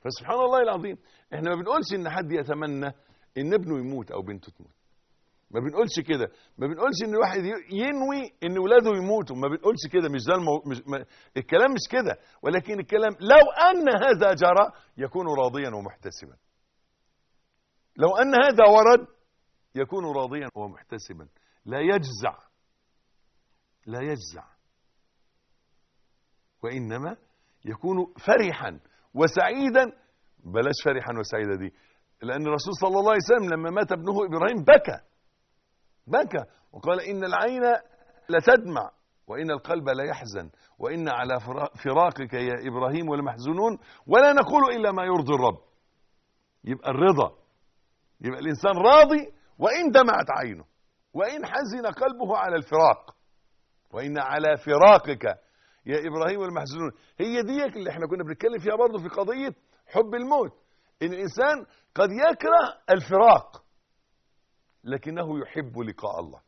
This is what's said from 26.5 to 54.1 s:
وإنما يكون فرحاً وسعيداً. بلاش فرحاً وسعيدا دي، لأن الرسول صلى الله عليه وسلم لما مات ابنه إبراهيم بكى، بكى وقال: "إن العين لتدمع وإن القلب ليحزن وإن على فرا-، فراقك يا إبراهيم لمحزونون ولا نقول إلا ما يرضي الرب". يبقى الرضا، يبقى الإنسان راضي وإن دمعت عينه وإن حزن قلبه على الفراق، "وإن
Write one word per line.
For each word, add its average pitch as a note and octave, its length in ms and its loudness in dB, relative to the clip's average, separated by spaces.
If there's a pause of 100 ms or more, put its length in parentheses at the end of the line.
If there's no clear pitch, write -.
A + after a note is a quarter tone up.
وإنما B2+ 540 -10 (480)
يكون F3+ 520 -6
فرحاً E3 640 0 (340)
وسعيداً. A3+ 760 2 (520)
بلاش A#2 320 -2 (100)
فرحاً C3 340 -2
وسعيدا G#2 360 -6
دي، F#2 180 -10 (480)
لأن C3+ 260 -6
الرسول D3+ 260 -4
صلى F#3+ 260 0
الله G#3 120 2
عليه G#3+ 240 2
وسلم F#3+ 180 -2
لما D#3+ 160 -6
مات G3 220 -4
ابنه G3 340 -4
إبراهيم F3 380 -4
بكى، C4+ 360 6 (1080)
بكى F#3+ 380 -2 (260)
وقال: F3 300 -4
"إن F#3+ 220 -8
العين G#3+ 380 -2 (680)
لتدمع E3 600 2 (360)
وإن D3+ 240 -8
القلب D3 380 -6
ليحزن B2 600 -6 (300)
وإن D#3 300 -6
على B2+ 300 -4
فرا-، C3 440 -8
فراقك C#3 500 0
يا B2 200 -4 (140)
إبراهيم C#3 480 -4
لمحزونون C#3+ 600 -4 (300)
ولا C#4 260 6
نقول C4+ 420 2
إلا G#3+ 160 -2
ما F#3 120 -4
يرضي D#3+ 300 0
الرب". B2 280 0 (1000)
يبقى C3 260 -8
الرضا، D3 480 0 (840)
يبقى B2+ 180 -8
الإنسان D#3+ 380 -2
راضي D4 560 6 (260)
وإن C#4+ 320 0
دمعت A#3+ 380 4
عينه A2 360 -6 (480)
وإن C4 320 -6
حزن A#3+ 400 -8
قلبه A#3+ 520 -4
على F#3+ 180 -2
الفراق، D#3 600 2 (800)
"وإن C#3+ 240 -8